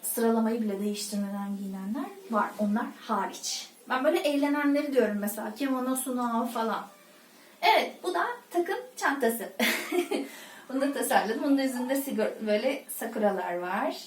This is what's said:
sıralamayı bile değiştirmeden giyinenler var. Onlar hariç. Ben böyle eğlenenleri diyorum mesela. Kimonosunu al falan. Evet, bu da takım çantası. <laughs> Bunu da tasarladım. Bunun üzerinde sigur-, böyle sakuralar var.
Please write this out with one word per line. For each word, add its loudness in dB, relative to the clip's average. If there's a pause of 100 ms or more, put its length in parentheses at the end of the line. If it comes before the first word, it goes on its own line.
sıralamayı 2
bile 0
değiştirmeden -2
giyinenler -6 (200)
var. 2
Onlar 2 (140)
hariç. -4 (180)
Ben 0
böyle 4
eğlenenleri 2
diyorum 0
mesela. -4
Kimonosunu -2
al 0
falan. -2 (760)
Evet, 4 (100)
bu -2
da 2 (240)
takım 0 (180)
çantası. 0 (600)
<laughs> -8
Bunu -2
da 2
tasarladım. 2
Bunun 6
üzerinde 0
sigur-, 0
böyle 2
sakuralar 0
var. -2 (100)